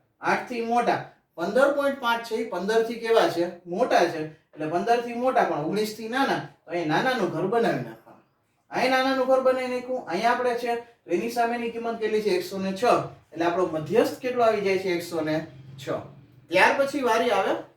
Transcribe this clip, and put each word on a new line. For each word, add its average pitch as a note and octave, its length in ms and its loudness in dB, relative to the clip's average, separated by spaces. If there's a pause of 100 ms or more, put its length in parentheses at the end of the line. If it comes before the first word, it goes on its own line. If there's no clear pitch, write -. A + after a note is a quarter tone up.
(200)
આઠ F#3 280 -2
થી A#3+ 120 -4
મોટા. A3+ 500 0 (240)
પંદર A3+ 380 2
પોઇન્ટ C#4 280 -2
પાંચ A#3 260 -2
છે A3 80 -6
એ A#3 140 -4
પંદર G3+ 340 0
થી A#3 120 -4
કેવા A3+ 340 4
છે? E3+ 180 -2 (200)
મોટા F3+ 380 2
છે. D#3 220 -2
એટલે - 400 -10
પંદર G3+ 340 2
થી A#3 140 -6
મોટા A#3+ 300 2
પણ E3+ 120 -2
ઓગણીસ G3 400 -2
થી A3 120 -10
નાના, A#3 300 0
તો - 320 -14
અહીં E3+ 180 -4
નાનાનું G3+ 420 0
ઘર D#3+ 160 -2
બનાવી G#3 280 2
નાખવાનું. - 480 -10 (480)
અહીં A3+ 200 0
નાનાનું C4 360 2
ઘર B3+ 140 4
બનાવી B3+ 280 2
નાખ્યું. B3 380 -6
અહીંયા G#3 240 0
આપણે B3 240 0
છે A#3 200 -2
તો - 360 -10
એની G#3+ 200 0
સામેની A#3 400 -2
કિંમત A3+ 300 -6
કેટલી G#3+ 220 0
છે? G#3 80 0
એકસો F3+ 280 -2
ને F#3+ 140 -2
છ. F#3+ 120 -4 (480)
એટલે E3+ 120 -2
આપણો F3 220 2
મધ્યસ્થ D#3 520 0
કેટલો A#3+ 240 -2
આવી A3 180 4
જાય F#3+ 180 0
છે? F#3+ 100 -4
એકસો E3+ 320 -2
ને D#3 260 -2 (320)
છ. - 100 -12 (600)
ત્યાર G3+ 300 4
પછી C#4 220 0
વારી A#3+ 300 2
આવે G3+ 200 2 (260)